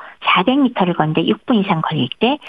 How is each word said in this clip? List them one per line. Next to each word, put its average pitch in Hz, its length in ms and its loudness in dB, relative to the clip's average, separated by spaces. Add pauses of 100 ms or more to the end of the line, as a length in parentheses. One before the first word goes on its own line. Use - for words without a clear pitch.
(240)
사백 190 360 2
미터를 180 340 2
걷는데 156 320 0
육 - 220 -2
분 254 80 2
이상 170 260 0
걸릴 135 280 -2 (100)
때 262 180 0 (120)